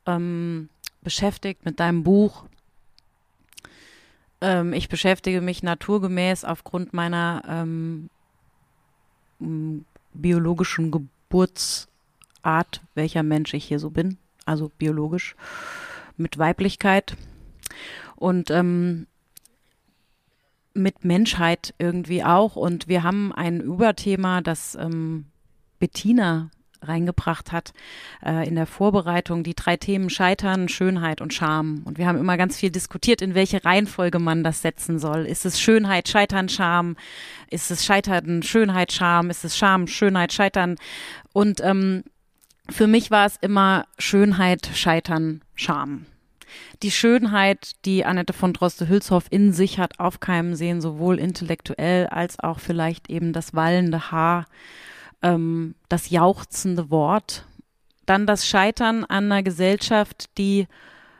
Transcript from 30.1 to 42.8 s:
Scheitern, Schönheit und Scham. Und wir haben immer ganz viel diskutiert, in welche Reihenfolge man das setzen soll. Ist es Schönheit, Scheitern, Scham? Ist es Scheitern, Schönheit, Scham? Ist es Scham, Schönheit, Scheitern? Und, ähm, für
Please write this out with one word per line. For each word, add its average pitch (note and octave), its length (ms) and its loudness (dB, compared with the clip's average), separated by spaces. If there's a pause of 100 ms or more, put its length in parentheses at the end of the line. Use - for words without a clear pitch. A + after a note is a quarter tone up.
Scheitern, F#3+ 580 0
Schönheit E3+ 520 0
und D3+ 140 -8
Scham. D#3 500 -2
Und D3 140 -12
wir F3 80 0
haben F3 120 2
immer F3+ 180 0
ganz F#3 220 0
viel F#3+ 120 0
diskutiert, F#3 520 0
in F#3+ 120 -2
welche F#3+ 300 2
Reihenfolge F3+ 540 2
man E3 260 0
das D#3+ 180 -2
setzen E3 360 -2
soll. D#3 280 -2
Ist - 180 -6
es F3 140 -2
Schönheit, G3+ 500 4
Scheitern, G3 400 2
Scham? F3 480 0 (540)
Ist - 200 -6
es E3+ 140 -4
Scheitern, F3 580 2
Schönheit, F#3+ 500 2
Scham? F3 380 2
Ist - 140 -8
es E3 120 -6
Scham, F#3+ 320 4
Schönheit, F#3+ 440 2
Scheitern? F#3 440 0 (560)
Und, G#3 300 2
ähm, F#3+ 420 2 (640)
für - 180 4